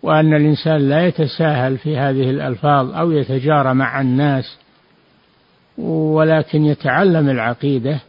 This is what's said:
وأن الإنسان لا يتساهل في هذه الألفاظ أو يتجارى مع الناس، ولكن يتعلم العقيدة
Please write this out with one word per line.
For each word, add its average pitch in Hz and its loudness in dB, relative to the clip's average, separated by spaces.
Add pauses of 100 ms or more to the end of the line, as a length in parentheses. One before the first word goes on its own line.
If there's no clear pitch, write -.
وأن 156 4
الإنسان 151 2
لا 156 2
يتساهل 135 -2
في 151 -4
هذه 135 -2
الألفاظ 139 -2
أو 165 -2
يتجارى 135 0
مع 131 -2
الناس، 135 -2 (1200)
ولكن 156 0
يتعلم 156 2
العقيدة 131 -2